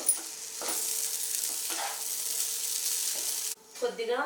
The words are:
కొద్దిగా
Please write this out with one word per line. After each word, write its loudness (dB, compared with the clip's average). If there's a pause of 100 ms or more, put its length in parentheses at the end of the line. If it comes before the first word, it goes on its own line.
(3750)
కొద్దిగా 0